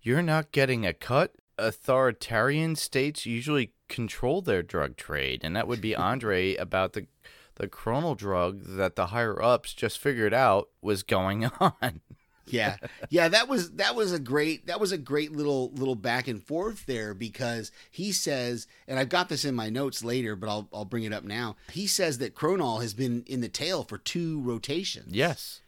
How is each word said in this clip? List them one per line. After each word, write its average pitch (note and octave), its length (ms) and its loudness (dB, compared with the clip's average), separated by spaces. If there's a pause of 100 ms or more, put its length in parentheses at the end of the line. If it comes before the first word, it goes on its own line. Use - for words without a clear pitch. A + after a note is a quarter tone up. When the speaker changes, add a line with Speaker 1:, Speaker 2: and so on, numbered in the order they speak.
Speaker 1:
you're B2+ 200 2
not D#3 300 2
getting B2+ 340 2
a F2 80 0
cut? C#3+ 400 0 (240)
Authoritarian B2+ 1160 2
states C#3+ 500 -2
usually A#2+ 480 0 (160)
control B2 520 -2
their G#2 220 2
drug C#2+ 320 -2
trade." C2+ 480 -4
And E2 120 -2
that A2 120 0
would A#2 140 -4
be A2 140 0
Speaker 2:
<laughs> F2+ 140 2
Speaker 1:
Andre G2 460 2
about F#2+ 380 0
the, G2+ 140 -8 (480)
the - 120 -4
chronal C3+ 480 0
drug G2 480 0
that F#2+ 320 0
the F2+ 120 0
higher-ups A#2 680 2
just - 260 -4
figured A2+ 340 2
out A2+ 360 6 (120)
was G2 220 0
going G2+ 420 2
<laughs> - 140 -4
on. B2+ 420 0 (440)
Speaker 2:
Yeah. G#2+ 300 0 (340)
Yeah, E3 200 4
that A3+ 180 6
was, G#3+ 260 0
that A3 220 0
was G#3+ 160 2
a F3 80 0
great, D3 480 0
that F3 120 -2
was G3+ 120 2
a F#3+ 60 -2
great D3 340 -2
little, C#3+ 400 0
little C3 240 -2
back A#2+ 320 -2
and A2+ 160 -6
forth G3 420 -4
there, A2 280 -4
because A2+ 580 -6 (180)
he G3 220 -6
says, B2 560 -2 (180)
and C3 140 -4
I've C3+ 100 2
got F3+ 200 2
this C#3+ 160 -2
in C3+ 100 0
my A2 140 -2
notes B2+ 340 -2
later, A#2 320 -2
but G2+ 140 -6
I'll, G#2 240 -2
I'll G#2 120 -6
bring A2+ 180 -2
it A2 100 -2
up G#2 100 -6
now. G#2+ 320 -4 (160)
He G3 160 -4
says E3 300 2
that A#2+ 180 -4
Chronol D3+ 460 2
has A2+ 120 -4
been A#2+ 340 0
in C3 120 -4
the A#2 80 -2
tail D3+ 360 -2
for G#2 140 -10
two D#3+ 440 -2
rotations. B2 720 -4
Speaker 1:
Yes. C3+ 540 -2